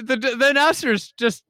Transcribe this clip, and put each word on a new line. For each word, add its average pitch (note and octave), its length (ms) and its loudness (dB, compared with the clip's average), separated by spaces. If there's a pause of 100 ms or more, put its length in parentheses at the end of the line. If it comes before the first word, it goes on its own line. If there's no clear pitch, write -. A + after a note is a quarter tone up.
the, A#3+ 140 -2
the B3 340 0
announcers C#4+ 640 0
just A#3 340 -2